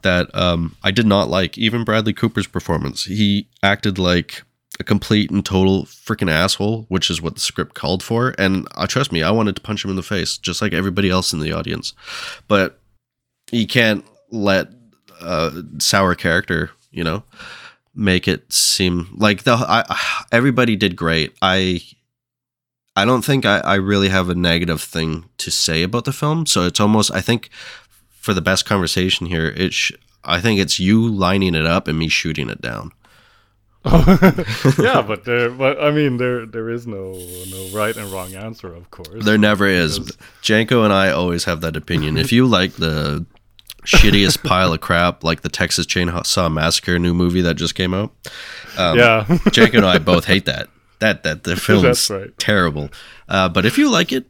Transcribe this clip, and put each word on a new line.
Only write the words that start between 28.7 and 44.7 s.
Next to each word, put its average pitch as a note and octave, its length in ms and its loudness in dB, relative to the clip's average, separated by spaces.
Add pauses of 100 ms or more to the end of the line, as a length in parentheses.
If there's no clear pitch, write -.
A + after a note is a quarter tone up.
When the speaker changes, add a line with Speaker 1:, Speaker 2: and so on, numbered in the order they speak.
Speaker 1:
here, E2 200 -2
it F2 260 -2
sh-, - 200 -4 (300)
I F2 180 -2
think G#2+ 180 2
it's - 200 -2
you A2 300 2
lining F#2+ 460 0
it D#2 100 0
up E2+ 220 0
and D#2 100 -2
me D#2+ 120 -2
shooting D2+ 400 -4
it - 120 -12
down. A#1 300 -10 (960)
Speaker 2:
<laughs> - 0 -
Yeah, E3+ 1160 4
but G#2 220 -6
there, A#2+ 260 0
but, C3 320 -2
I D3 100 2
mean, D3 260 0
there, B2 280 -2
there A2+ 240 -8
is A#2 160 -8
no, F#2+ 280 -10 (340)
no F#2+ 260 -12
right G#2+ 220 -2
and G#2 160 -12
wrong F#2 240 -10
answer, G2+ 380 -14
of F2 180 -20
course. F#2 320 -12
Speaker 1:
There G#2+ 140 6
never G#2 300 4
is. F2 320 2
Speaker 2:
Because D#2+ 180 -12 (240)
Speaker 1:
Janko A2+ 420 2
and G#2 80 4
I F#2+ 200 4
always E2+ 340 -2
have E2 160 -4
that E2 160 -4
opinion. D#2 400 -2
If D2+ 160 0
you B2 120 6
like F#2+ 280 2
the D#2 520 -4 (600)
shittiest - 580 6
pile F#2 300 2